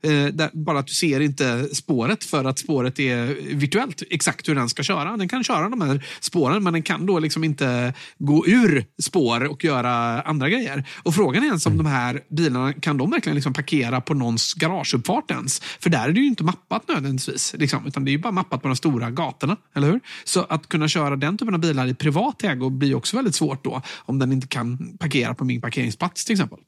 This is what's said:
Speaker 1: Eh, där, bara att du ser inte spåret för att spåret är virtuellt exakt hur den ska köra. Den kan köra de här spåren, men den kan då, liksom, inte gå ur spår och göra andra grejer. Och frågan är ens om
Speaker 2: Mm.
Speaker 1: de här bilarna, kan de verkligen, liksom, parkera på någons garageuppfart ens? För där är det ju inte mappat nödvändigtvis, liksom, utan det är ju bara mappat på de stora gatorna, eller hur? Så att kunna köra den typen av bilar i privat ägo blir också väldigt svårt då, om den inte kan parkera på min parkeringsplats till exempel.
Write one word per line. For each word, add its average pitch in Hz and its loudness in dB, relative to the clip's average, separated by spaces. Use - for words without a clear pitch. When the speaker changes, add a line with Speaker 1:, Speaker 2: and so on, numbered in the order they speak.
Speaker 1:
Eh, 160 0
där, 151 -2
bara 156 -2
att 135 -2
du - -10
ser 143 0
inte 139 0
spåret 139 -2
för 135 -2
att 131 -2
spåret 131 -2
är 123 0
virtuellt 175 -2
exakt - -2
hur 151 2
den 123 0
ska - -4
köra. 180 -2
Den 185 -2
kan 254 -2
köra 202 0
de 240 -4
här 139 0
spåren, 170 2
men 175 2
den 165 0
kan 165 -2
då, 190 4
liksom, 160 0
inte 127 0
gå 147 4
ur 175 6
spår 120 2
och 147 -4
göra 120 2
andra 151 0
grejer. 143 -2
Och 165 0
frågan 202 4
är 302 2
ens 185 0
om 107 4
Speaker 2:
Mm. 156 2
Speaker 1:
de 151 2
här 131 0
bilarna, 139 2
kan 147 -2
de 143 2
verkligen, 247 0
liksom, 143 0
parkera 131 0
på 156 -2
någons 117 0
garageuppfart 165 0
ens? 131 -4
För - -2
där 127 2
är 160 2
det 220 4
ju 285 6
inte 214 0
mappat - -4
nödvändigtvis, 139 -2
liksom, 139 0
utan 139 -4
det 139 0
är - 2
ju 143 0
bara 220 -2
mappat 175 -2
på 139 -2
de 127 2
stora 117 0
gatorna, 143 -2
eller 143 4
hur? 240 2
Så - 0
att - -4
kunna 156 0
köra 147 0
den 156 -2
typen 226 0
av 165 2
bilar 139 2
i 127 0
privat 165 0
ägo 131 0
blir 135 2
också 151 -2
väldigt 240 0
svårt 139 -2
då, 131 -4
om 135 -4
den 131 2
inte 131 0
kan 120 -6
parkera 127 0
på 131 -4
min 127 0
parkeringsplats 120 -4
till 233 -2
exempel. 165 -2